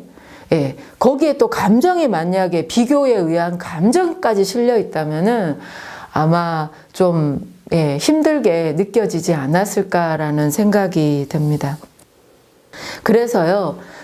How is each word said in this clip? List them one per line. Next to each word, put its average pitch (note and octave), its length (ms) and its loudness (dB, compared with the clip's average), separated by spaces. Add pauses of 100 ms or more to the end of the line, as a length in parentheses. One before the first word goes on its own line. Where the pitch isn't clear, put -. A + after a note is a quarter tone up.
(540)
예, C#3 240 -2 (220)
거기에 C#4 380 2
또 A3+ 120 2
감정이 C#4+ 580 2
만약에 F3+ 600 0
비교에 C4 460 2
의한 F3 440 0
감정까지 G#3+ 880 0
실려 A#3+ 320 0
있다면은 E3 840 -2 (540)
아마 D#3+ 560 0 (240)
좀, D#3+ 480 0 (320)
예, D3+ 240 0
힘들게 A3+ 800 2
느껴지지 F3+ 560 0
않았을까라는 D#3 1160 0
생각이 F3 800 2
듭니다. D3+ 500 -2 (1300)
그래서요, G3+ 760 0 (240)